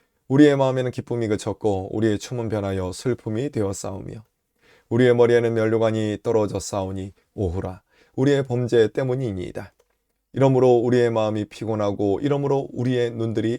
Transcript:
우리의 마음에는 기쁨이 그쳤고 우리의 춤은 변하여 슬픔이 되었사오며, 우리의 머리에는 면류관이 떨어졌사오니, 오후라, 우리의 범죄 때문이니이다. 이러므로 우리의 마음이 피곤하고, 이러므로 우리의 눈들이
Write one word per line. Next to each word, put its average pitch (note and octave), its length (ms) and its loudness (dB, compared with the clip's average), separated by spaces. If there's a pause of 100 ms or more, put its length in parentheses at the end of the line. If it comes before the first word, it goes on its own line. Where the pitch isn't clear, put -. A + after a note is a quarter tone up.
(280)
우리의 C#3+ 280 8
마음에는 C3 360 0
기쁨이 A#2 340 -4
그쳤고 G2+ 680 -2
우리의 G#2+ 240 0
춤은 A#2 280 -8
변하여 G2 440 -4
슬픔이 A#2+ 580 -6
되었사오며, G2+ 720 -6 (680)
우리의 A#2+ 260 6
머리에는 A#2 380 4
면류관이 A2 680 0
떨어졌사오니, F#2+ 920 -4 (220)
오후라, F#2 480 -6 (320)
우리의 C#3 320 2
범죄 A#2+ 420 2
때문이니이다. B2 840 -6 (640)
이러므로 B2+ 420 6
우리의 A#2+ 340 2
마음이 G#2+ 360 -2
피곤하고, G2+ 760 -4
이러므로 C#3 520 -2
우리의 B2 380 -2
눈들이 A2+ 480 -4